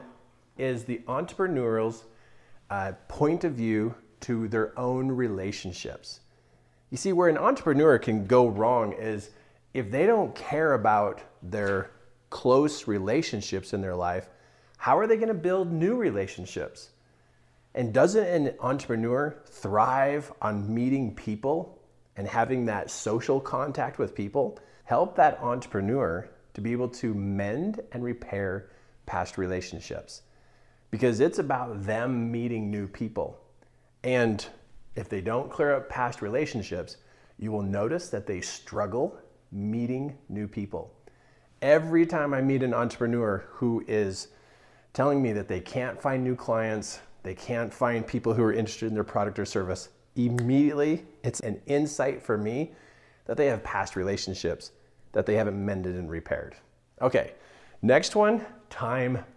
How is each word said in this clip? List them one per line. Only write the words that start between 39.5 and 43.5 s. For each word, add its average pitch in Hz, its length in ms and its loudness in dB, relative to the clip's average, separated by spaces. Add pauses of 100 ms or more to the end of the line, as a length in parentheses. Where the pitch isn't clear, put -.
meeting 120 640 -2 (100)
new 104 200 -6
people. 101 460 -8 (680)
Every 160 440 6
time 151 280 -2
I 131 80 0
meet 135 220 2
an 123 100 0
entrepreneur 117 760 0
who 117 400 -2